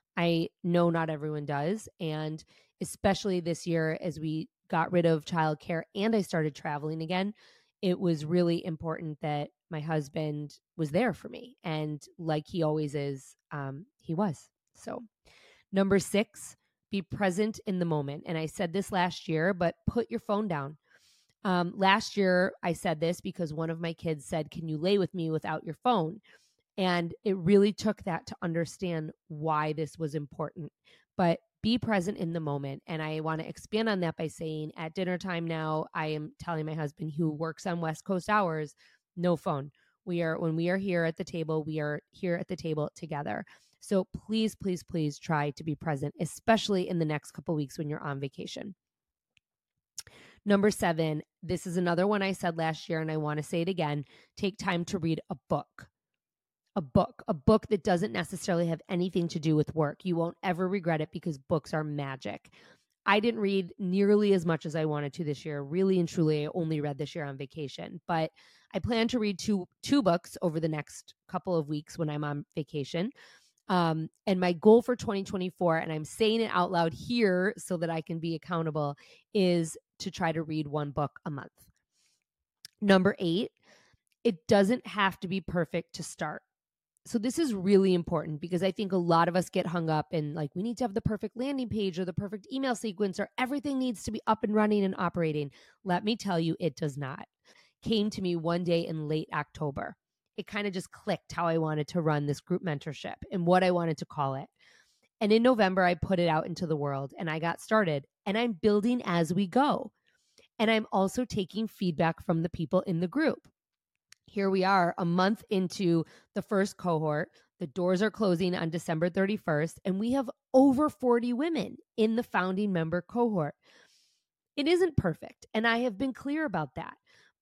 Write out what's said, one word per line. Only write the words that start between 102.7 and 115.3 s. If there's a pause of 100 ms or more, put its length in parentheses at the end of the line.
and
what
I
wanted
to
call
it. (760)
And
in
November,
I
put
it
out
into
the
world
and
I
got
started. (220)
And
I'm
building
as
we
go. (680)
And
I'm
also
taking
feedback
from
the
people
in
the
group. (800)
Here
we
are,
a
month